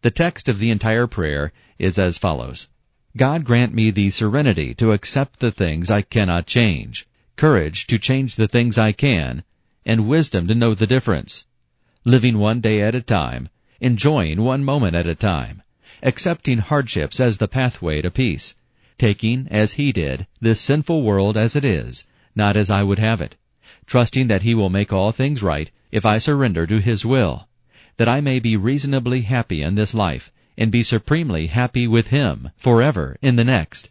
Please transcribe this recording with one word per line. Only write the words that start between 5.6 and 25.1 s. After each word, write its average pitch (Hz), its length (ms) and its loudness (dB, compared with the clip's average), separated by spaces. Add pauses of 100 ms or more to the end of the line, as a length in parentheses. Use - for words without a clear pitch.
I 104 100 2
cannot 90 460 -2
change, 80 600 -2 (280)
courage 98 520 2
to 113 120 2
change 131 360 -2
the 110 120 0
things 120 320 0
I 107 120 2
can, 80 520 -2 (420)
and 110 220 0
wisdom 127 400 0
to 110 80 2
know 117 180 2
the 104 140 0
difference. 107 580 -2 (580)
Living 120 360 4
one 110 200 2
day 107 220 0
at 110 140 0
a 123 60 -4
time, 64 480 -4 (300)
enjoying 113 600 2
one 131 240 -2
moment 123 320 0
at 85 100 -2
a 82 80 -4
time, 76 480 -4 (400)
accepting 139 540 -2
hardships 113 640 -2
as 113 160 2
the 104 100 0
pathway 90 540 -2
to 87 100 -4
peace, 120 420 -4 (440)
taking, 117 520 0
as 107 240 0
he 143 200 -2
did, 76 340 -4 (140)
this 113 180 2
sinful 151 440 0
world 104 340 2
as 113 180 0
it 143 80 0
is, 110 400 -2 (320)
not 104 220 2
as 101 120 2
I 101 140 2
would 98 160 0
have 110 220 0
it, - 160 -8 (480)
trusting 127 420 2
that 98 140 2
he 117 120 2
will 104 160 2
make 98 220 0
all 101 220 0